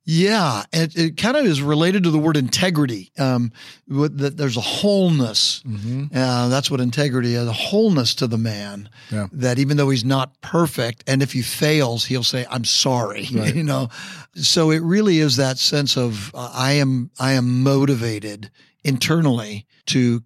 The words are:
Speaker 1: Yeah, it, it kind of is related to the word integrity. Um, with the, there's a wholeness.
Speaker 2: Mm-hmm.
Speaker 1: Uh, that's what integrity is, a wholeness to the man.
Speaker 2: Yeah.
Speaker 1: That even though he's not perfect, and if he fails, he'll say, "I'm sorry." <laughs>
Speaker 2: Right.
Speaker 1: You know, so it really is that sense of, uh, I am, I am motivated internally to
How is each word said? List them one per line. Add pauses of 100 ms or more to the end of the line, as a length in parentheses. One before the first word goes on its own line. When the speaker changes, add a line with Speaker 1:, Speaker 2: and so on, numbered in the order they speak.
Speaker 1:
Yeah, (100)
it,
it
kind
of
is
related
to
the
word
integrity.
Um, (380)
with
the,
there's
a
wholeness.
Speaker 2:
Mm-hmm.
Speaker 1:
Uh,
that's
what
integrity
is,
a
wholeness
to
the
man. (220)
Speaker 2:
Yeah.
Speaker 1:
That
even
though
he's
not
perfect,
and
if
he
fails,
he'll
say,
"I'm
sorry."
<laughs>
Speaker 2:
Right.
Speaker 1:
You
know, (480)
so
it
really
is
that
sense
of,
uh,
I
am,
I
am
motivated (320)
internally (200)
to